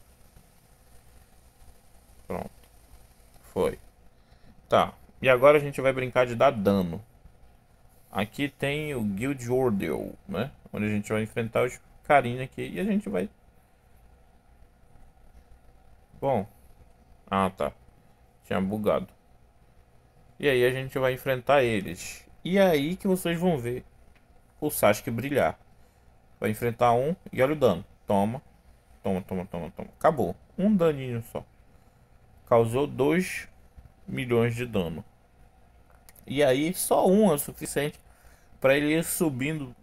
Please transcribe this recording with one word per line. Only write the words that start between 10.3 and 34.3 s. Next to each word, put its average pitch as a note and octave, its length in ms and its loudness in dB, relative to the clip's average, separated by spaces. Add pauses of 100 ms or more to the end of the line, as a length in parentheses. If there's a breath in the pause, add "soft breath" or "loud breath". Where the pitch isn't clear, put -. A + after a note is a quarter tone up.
Onde G#2 140 -4
a - 20 -2
gente G#2 240 -4
vai A2 100 -2
enfrentar A2+ 420 -4
os B2+ 160 -6 (220)
carinha B2+ 400 0
aqui B2+ 240 -10
e - 140 -8
a F#3 40 -4
gente G#3 240 -2
vai... G3 200 -4 (3000)
Bom. B2+ 240 0 (840)
Ah, G2 200 2
tá. D2 220 -4 (720)
Tinha G2 160 -4
bugado. F#2+ 460 -2 (1300)
E C#3+ 80 0
aí B2 180 4
a B2+ 60 2
gente C3 260 -6
vai C3 140 2
enfrentar C3 500 2
eles. G#2 640 -4 (180)
E F3+ 140 0
é F#3+ 80 6
aí E3 300 0
que - 100 -6
vocês F#3 320 0
vão F3 180 0
ver A#2+ 280 -6 (760)
o D3 100 -2
Sasuke G#2 400 2
brilhar. A#2+ 480 0 (800)
Vai G#2+ 120 -2
enfrentar A#2+ 420 0
um C#3 220 0 (180)
e A#2+ 100 0
olha C#3 100 2
o D#3 40 -4
dano. G#2+ 280 2 (220)
Toma. G#2 360 0 (600)
Toma, F#2+ 200 -2
toma, F#2 240 -8
toma, E2+ 240 -10
toma. - 180 -14 (100)
Acabou. C3 380 0 (220)
Um G#3 160 2
daninho C3+ 480 -2
só. - 220 -12 (1040)
Causou A#2 400 2
dois C#3+ 600 -2 (580)
milhões A#2+ 480 0